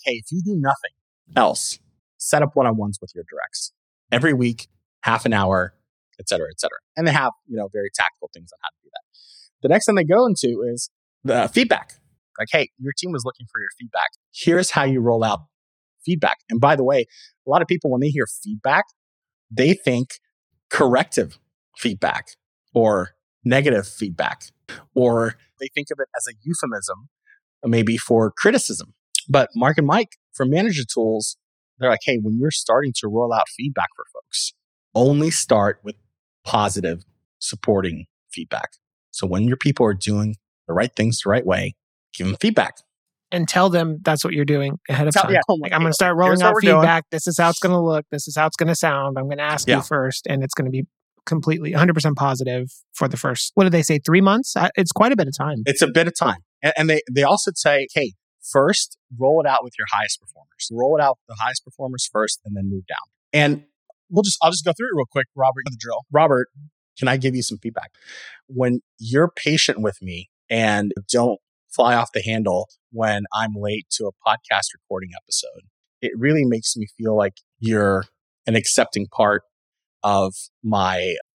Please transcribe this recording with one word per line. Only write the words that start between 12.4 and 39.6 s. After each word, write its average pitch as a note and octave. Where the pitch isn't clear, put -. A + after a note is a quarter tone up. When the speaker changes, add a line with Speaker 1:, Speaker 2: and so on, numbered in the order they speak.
Speaker 1:
"Hey, D3+
your C3+
team F3+
was C3+
looking B2+
for A2
your G2
feedback. G#2+
Here's F3+
how D3+
you C3
roll A#2
out G2+
feedback." D#3+
And A#2
by C#3+
the C3+
way, C3
a -
lot C#3+
of -
people, D#3
when B2
they D3
hear C#3
feedback, B2+
they C3
think B2+
corrective B2+
feedback -
or G#2
negative B2
feedback, -
or A#2
they C3+
think D3
of D3+
it C3+
as -
a B2
euphemism, A2+
maybe A#2
for A2+
criticism. -
But C3+
Mark C3
and D3+
Mike G3+
from C3
Manager E3+
Tools, A2
they're B2
like, B2
"Hey, C3
when G#2+
you're C#3+
starting C3
to -
roll A#2
out A2
feedback B2
for -
folks, -
only C#3+
start G#2
with G#2
positive F#2+
supporting F#2
feedback." -
So -
when F#2
your B2+
people C3+